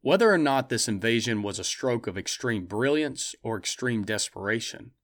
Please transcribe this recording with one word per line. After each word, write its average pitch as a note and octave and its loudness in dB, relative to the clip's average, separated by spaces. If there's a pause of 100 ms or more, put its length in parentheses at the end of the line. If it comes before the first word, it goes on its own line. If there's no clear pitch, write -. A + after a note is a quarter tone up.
Whether F#3+ 6
or F#3+ 6
not C3+ 2
this A#2+ 0
invasion A2 2
was G2+ -4
a F#2+ -6
stroke A#2+ -2
of F#2+ -6
extreme G2+ -4
brilliance C3+ -2
or A2+ -4
extreme A#2 -2
desperation G#2 -4 (120)